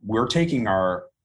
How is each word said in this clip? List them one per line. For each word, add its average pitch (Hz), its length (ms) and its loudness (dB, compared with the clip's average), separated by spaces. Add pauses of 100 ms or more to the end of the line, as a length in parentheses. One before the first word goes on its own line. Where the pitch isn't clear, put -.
we're 113 220 0
taking 156 400 0
our 92 380 0 (200)